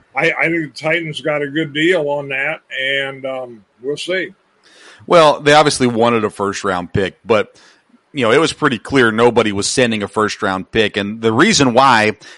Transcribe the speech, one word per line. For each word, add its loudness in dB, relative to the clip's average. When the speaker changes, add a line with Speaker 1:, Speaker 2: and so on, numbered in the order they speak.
Speaker 1:
I, 0
I -2
think -4
the -18
Titans -4
got -4
a -6
good -6
deal 0
on -6
that, -6
and, -4
um, -10
we'll -6
see. -6
Speaker 2:
Well, 4
they 4
obviously 4
wanted 2
a -2
first -6
round -4
pick, -2
but, 0
you -4
know, 2
it 4
was 0
pretty -2
clear 2
nobody 2
was -4
sending 0
a -6
first -4
round -4
pick. 0
And -6
the 2
reason 2
why, 4